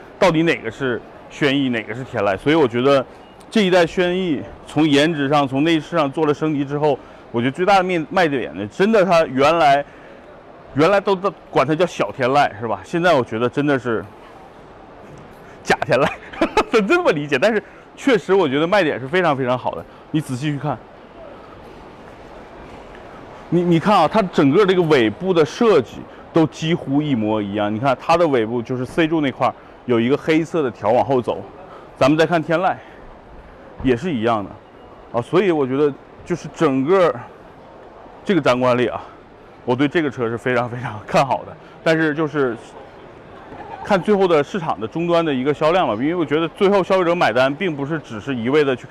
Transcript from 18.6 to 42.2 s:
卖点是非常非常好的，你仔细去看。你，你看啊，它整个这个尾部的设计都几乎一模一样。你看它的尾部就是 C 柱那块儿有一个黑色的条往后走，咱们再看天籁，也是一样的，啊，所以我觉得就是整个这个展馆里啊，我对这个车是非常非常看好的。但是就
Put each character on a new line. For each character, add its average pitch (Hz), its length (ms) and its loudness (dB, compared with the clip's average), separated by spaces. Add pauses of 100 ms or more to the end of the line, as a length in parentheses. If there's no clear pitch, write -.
卖 196 160 4
点 135 160 0
是 131 80 -10
非 175 140 0
常 160 140 2
非 131 100 -2
常 123 120 0
好 - 180 -4
的， 85 80 -10 (280)
你 156 100 0
仔 135 140 -6
细 147 160 -4
去 143 60 -4
看。 135 200 -6 (2750)
你， 170 120 2
你 170 180 4
看 202 180 2
啊， 160 100 4
它 220 140 0
整 175 300 2
个 202 140 4
这 190 100 2
个 180 80 2
尾 147 260 4
部 180 240 -4
的 - 120 4
设 208 360 2
计 - 160 -8 (340)
都 160 160 2
几 160 260 -4
乎 143 280 -2
一 147 140 -2
模 107 260 0
一 101 140 -6
样。 104 180 -2
你 110 60 -4
看 127 220 0
它 165 140 0
的 170 120 4
尾 127 180 2
部 117 160 -4
就 127 160 -6
是 127 80 -6
C 160 220 0
柱 160 140 0
那 139 100 0
块 123 160 -2
儿 - 60 -2 (320)
有 120 140 2
一 117 100 2
个 139 80 2
黑 160 260 0
色 160 180 -4
的 131 80 -2
条 107 220 -2
往 117 120 2
后 123 180 0
走， 101 200 -4 (560)
咱 131 120 2
们 151 80 2
再 160 80 2
看 165 180 0
天 160 160 -2
籁， 180 160 -2 (1080)
也 123 120 2
是 160 180 -4
一 110 100 -4
样 113 200 0
的， - 80 -14 (640)
啊， 117 80 -2
所 160 200 0
以 196 100 2
我 151 140 0
觉 131 120 -2
得 147 140 2 (340)
就 175 100 -4
是 156 180 -10
整 135 300 0
个 175 300 4 (1120)
这 208 100 2
个 160 60 2
展 127 180 2
馆 127 180 2
里 123 100 2
啊， - 140 -6 (640)
我 120 100 0
对 135 140 0
这 170 140 -2
个 147 100 -2
车 120 160 -4
是 117 100 -6
非 127 160 -2
常 120 160 0
非 120 120 -10
常 107 260 -10
看 156 180 2
好 123 200 -4
的。 92 100 -16 (280)
但 165 140 2
是 160 160 0
就 151 140 -2